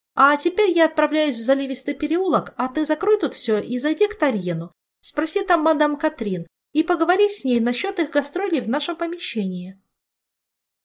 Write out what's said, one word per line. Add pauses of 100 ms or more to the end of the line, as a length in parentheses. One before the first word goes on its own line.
(140)
А
теперь
я
отправляюсь
в
заливистый
переулок,
а
ты
закрой
тут
всё
и
зайди
к
Тарьену. (280)
Спроси
там
мадам
Катрин (260)
и
поговори
с
ней
насчёт
их
гастролей
в
нашем
помещении. (1040)